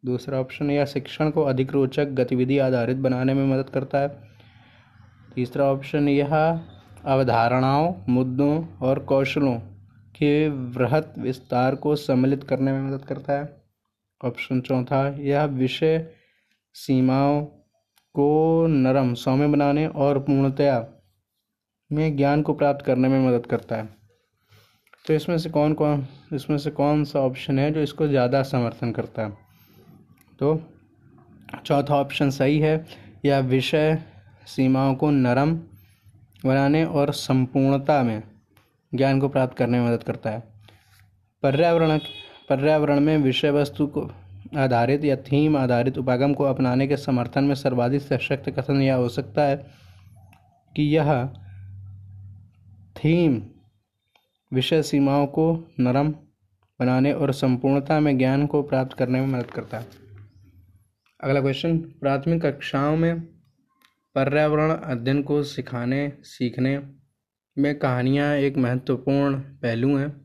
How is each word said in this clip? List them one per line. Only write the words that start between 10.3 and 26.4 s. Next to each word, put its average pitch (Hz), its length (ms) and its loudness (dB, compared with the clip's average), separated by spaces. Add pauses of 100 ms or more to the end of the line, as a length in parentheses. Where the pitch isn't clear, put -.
वृहत 127 680 -2
विस्तार 127 580 -2
को 147 200 -2
सम्मिलित 135 480 0
करने 135 280 -2
में 135 100 -2
मदद 135 240 -6
करता 139 280 -6
है। 143 160 -4 (720)
ऑप्शन 127 400 -4
चौथा, 131 480 -2
यह 143 340 -2 (120)
विषय 131 420 0 (800)
सीमाओं 135 680 2 (720)
को 160 520 4
नरम, 131 480 2
सौम्य 135 320 0
बनाने 147 400 2
और 143 320 0
पूर्णतया 135 680 2 (1040)
में 151 260 0
ज्ञान 143 240 2
को 151 120 0
प्राप्त 139 320 0
करने 127 220 2
में 131 200 2
मदद 120 180 2
करता - 300 -4
है। 110 120 -8 (1160)
तो 156 80 2
इसमें 156 240 0
से 160 120 -4
कौन 151 240 2
कौन, 147 320 0 (280)
इसमें 147 240 -2